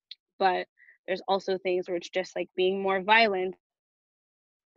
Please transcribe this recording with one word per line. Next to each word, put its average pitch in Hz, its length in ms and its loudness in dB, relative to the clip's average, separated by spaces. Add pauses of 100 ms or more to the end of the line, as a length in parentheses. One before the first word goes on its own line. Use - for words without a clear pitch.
(380)
but 180 280 0 (400)
there's 190 220 -4
also 190 300 0
things 180 300 -2
where 180 100 -4
it's - 120 -12
just, - 260 -6
like, 180 200 -6
being 190 260 0
more 190 200 0
violent 196 540 2 (1200)